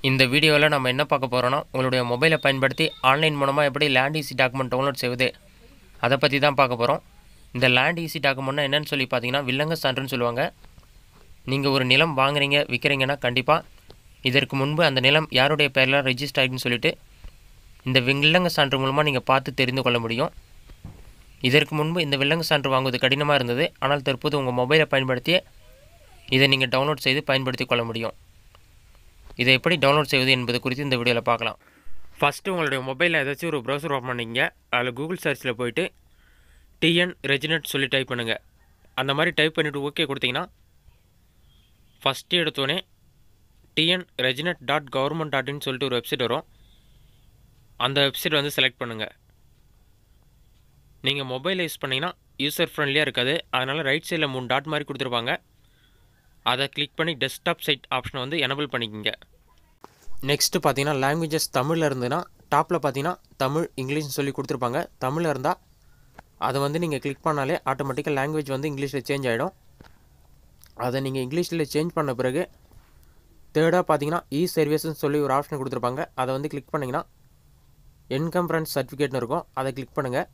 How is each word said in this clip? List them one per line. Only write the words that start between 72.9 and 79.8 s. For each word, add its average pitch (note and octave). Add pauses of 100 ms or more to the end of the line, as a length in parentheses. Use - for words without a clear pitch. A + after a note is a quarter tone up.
தேர்டா E3
பார்த்தீங்கன்னா, D3+
இ D#3+
சர்வீஸ்ன்னு D#3
சொல்லி D3
ஒரு C3+
ஆப்ஷன் C#3+
கொடுத்துருப்பாங்க. B2+ (100)
அதை C3
வந்து C#3+
கிளிக் C#3+
பண்ணீங்கன்னா, C#3+ (1000)
இன்கம் E3
ஃப்ரெண்ட்ஸ் D#3+
சர்டிஃபிகேட்னு C3+
இருக்கும். C3
அதை C3
கிளிக் C3